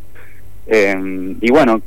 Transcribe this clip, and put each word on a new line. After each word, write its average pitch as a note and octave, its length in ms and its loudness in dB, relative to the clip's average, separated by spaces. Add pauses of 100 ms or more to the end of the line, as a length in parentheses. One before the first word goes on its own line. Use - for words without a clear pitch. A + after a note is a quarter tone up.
(680)
Eh, F#2+ 720 0
y A#2 100 2
bueno, B2 360 4